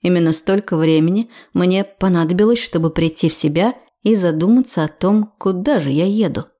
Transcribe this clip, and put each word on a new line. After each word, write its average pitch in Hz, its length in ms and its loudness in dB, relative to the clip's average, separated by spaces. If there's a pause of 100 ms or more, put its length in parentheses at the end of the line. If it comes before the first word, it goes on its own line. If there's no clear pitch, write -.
Именно 170 320 2
столько 190 440 -2
времени 160 540 2 (220)
мне 185 320 0
понадобилось, 185 720 0
чтобы 165 320 -2
прийти 165 380 -2
в 160 60 -2
себя 170 400 -2 (280)
и 220 120 2
задуматься 180 720 0
о 151 40 -4
том, 208 500 -2
куда 196 400 -2
же 143 120 -2
я 156 160 0
еду. 202 400 -2 (120)